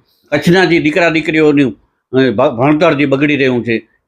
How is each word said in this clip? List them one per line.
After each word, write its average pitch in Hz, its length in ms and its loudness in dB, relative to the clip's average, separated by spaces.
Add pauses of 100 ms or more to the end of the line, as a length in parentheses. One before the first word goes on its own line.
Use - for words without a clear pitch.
(320)
કચ્છના 175 340 2
જે 170 140 2
દીકરા 160 300 0
દીકરીઓનું, 151 720 0 (320)
અ, 131 200 2
ભ-, 123 260 -2
ભણતર 156 360 2
જે 143 120 -2
બગડી 139 320 0
રહ્યું 127 260 -2
છે, 113 240 -6 (200)